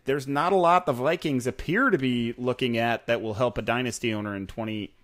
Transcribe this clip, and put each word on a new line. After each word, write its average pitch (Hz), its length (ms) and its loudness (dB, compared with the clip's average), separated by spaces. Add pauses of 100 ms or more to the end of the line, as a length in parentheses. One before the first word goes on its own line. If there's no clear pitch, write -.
There's 135 240 -2
not 151 240 0
a 196 40 4
lot 180 300 6
the 151 60 2
Vikings 135 540 0
appear 220 440 0
to 180 80 4
be 120 380 0
looking 123 400 -2
at 117 300 0
that 117 160 0
will 107 120 -4
help 120 240 0
a 113 40 -6
dynasty 117 500 -2
owner 104 240 -4
in 98 100 -6
twenty 110 460 -8 (120)